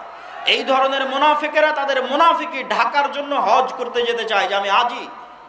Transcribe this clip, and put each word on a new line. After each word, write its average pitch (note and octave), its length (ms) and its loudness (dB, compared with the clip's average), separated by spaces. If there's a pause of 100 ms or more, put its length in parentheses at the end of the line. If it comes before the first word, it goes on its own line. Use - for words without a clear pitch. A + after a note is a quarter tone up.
(460)
এই A#3+ 180 0
ধরনের C4+ 420 2
মুনাফিকেরা D4+ 680 2
তাদের C#4 320 -2
মুনাফিকি D4 600 2
ঢাকার C4+ 480 0
জন্য C#4+ 240 -4
হজ B3+ 380 2
করতে A#3+ 280 -4
যেতে A#3 220 -2
চায় G3+ 240 0
যে G3+ 80 -2
আমি G3 140 -2
হাজি, G#3 380 0 (420)